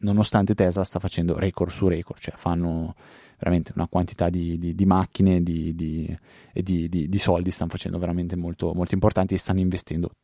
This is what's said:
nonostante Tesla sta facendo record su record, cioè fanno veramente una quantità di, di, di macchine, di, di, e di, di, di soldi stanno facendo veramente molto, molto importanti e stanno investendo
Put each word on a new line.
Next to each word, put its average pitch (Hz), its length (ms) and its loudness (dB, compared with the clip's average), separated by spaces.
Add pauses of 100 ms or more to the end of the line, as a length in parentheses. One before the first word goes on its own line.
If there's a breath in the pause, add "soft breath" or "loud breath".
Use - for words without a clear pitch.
nonostante 101 540 2
Tesla 92 300 2
sta - 140 -4
facendo 85 400 0
record 87 320 0
su 92 180 0
record, 87 320 -2
cioè - 160 -10
fanno 85 580 -2 (440 soft breath)
veramente 85 380 0
una 87 100 -2
quantità 90 420 0
di, 85 300 -2
di, 85 160 -4
di 95 100 2
macchine, 92 580 4
di, 82 320 -2
di, 80 400 -4 (380 soft breath)
e - 100 -2
di, 87 280 0
di, 82 180 -2
di 98 100 0
soldi 90 340 2
stanno 85 180 -4
facendo 87 280 -6
veramente 87 380 -4
molto, 85 380 -4
molto 90 180 -2
importanti 95 400 2
e 92 60 2
stanno 92 220 0
investendo 87 500 -2 (140)